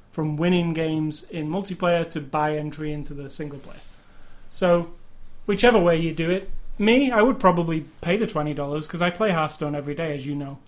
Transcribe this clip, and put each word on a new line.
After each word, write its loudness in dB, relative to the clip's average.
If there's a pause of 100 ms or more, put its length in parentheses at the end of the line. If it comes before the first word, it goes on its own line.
(100)
from -4
winning 2
games -2
in -6
multiplayer 0
to -6
buy -2
entry -6
into -8
the -12
single -10
player. -16 (720)
So, 4 (560)
whichever 6
way 6
you 0
do 0
it, -2 (300)
me, 6
I 6
would 4
probably 2 (160)
pay 0
the 0
twenty -2
dollars -4
'cause -6
I 2
play 0
Hearthstone -2
every -6
day, -4
as -8
you -4
know. -8